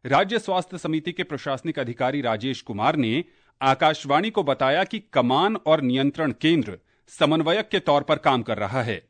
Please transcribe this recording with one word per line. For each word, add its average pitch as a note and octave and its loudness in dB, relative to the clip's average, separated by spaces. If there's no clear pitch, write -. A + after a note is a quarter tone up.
राज्य F#3+ 2
स्वास्थ्य F3+ -4
समिति D#3+ -4
के F3+ -8
प्रशासनिक D3 -6
अधिकारी C3 -4
राजेश A#2 -4
कुमार B2 -2
ने C3 -2
आकाशवाणी D3 2
को G#3+ -2
बताया C#3 0
कि G#3 -8
कमान D3 2
और D#3 2
नियंत्रण C#3 0
केंद्र C#3 0
समन्वयक D#3+ 0
के G3+ -2
तौर C#3+ 2
पर D3+ 0
काम C3 2
कर G#2+ -4
रहा G#2+ -2
है। G#2+ -6